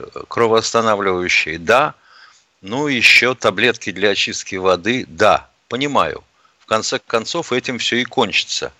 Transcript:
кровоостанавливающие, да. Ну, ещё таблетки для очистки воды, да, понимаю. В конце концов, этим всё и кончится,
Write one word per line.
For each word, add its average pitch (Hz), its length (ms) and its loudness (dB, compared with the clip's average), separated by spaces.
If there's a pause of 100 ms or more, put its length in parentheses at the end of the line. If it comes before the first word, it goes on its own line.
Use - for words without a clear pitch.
(280)
кровоостанавливающие, 104 1300 0
да. 123 360 2 (680)
Ну, 123 260 -4
ещё 123 480 4
таблетки 110 580 0
для 95 180 2
очистки - 460 -4
воды, 95 520 0
да, 85 400 2 (200)
понимаю. 120 540 -2 (380)
В - 60 -20
конце 110 320 -2
концов, 120 540 -4
этим 127 260 -2
всё - 180 -2
и 123 80 0
кончится, - 760 -2